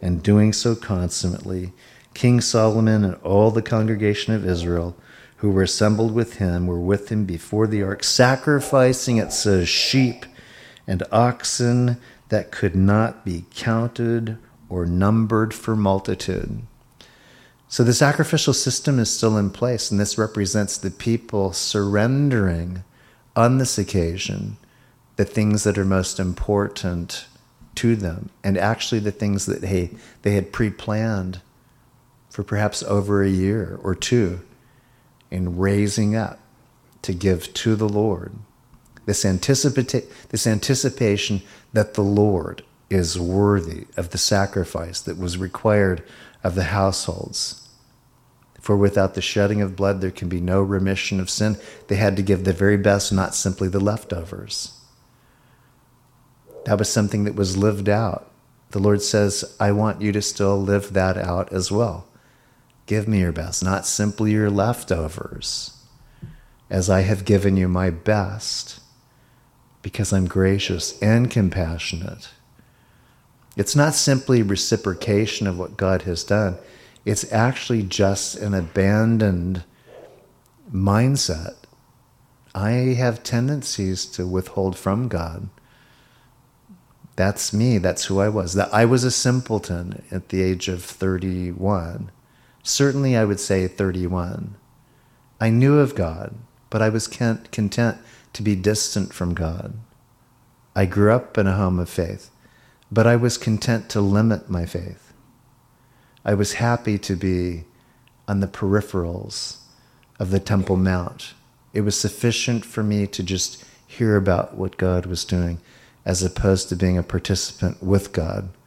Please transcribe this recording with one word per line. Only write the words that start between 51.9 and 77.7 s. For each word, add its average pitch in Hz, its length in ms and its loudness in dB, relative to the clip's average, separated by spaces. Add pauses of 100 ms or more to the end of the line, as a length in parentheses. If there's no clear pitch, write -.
had 101 200 2
to 101 80 -2
give 95 200 2
the 95 100 2
very 101 240 4
best, 101 340 2
not 95 240 0
simply 95 320 -2
the 92 120 -2
leftovers. 95 1000 -6 (1900)
That 107 120 2
was 104 120 0
something 104 340 0
that 104 120 -4
was 95 220 0
lived 101 300 0
out. 104 440 -2 (400)
The 101 80 -4
Lord 104 220 4
says, - 580 0
"I 101 120 2
want 104 300 0
you 104 100 0
to 104 100 0
still 98 400 0
live 98 320 0
that 92 240 2
out 90 360 -4
as 92 180 -2
well. 101 340 -2 (800)
Give 104 220 -2
me 107 120 2
your 87 120 2
best, 80 320 -6
not 92 220 0
simply 104 460 0
your 107 180 2
leftovers, - 1300 -4 (920)
as 92 200 0
I 95 120 6
have 95 220 0
given 98 320 4
you 92 120 4
my 92 240 2
best, 98 880 -4 (1000)
because - 300 -4
I'm 95 160 2
gracious 95 760 0
and 117 300 4
compassionate." 85 1000 -2 (1300)
It's - 200 -2
not 147 200 4
simply 131 480 2
reciprocation 104 1040 0
of 90 100 -2
what 90 200 -8
God 92 260 0
has 87 200 -4
done. 101 340 0 (480)
It's - 260 -2
actually 117 520 0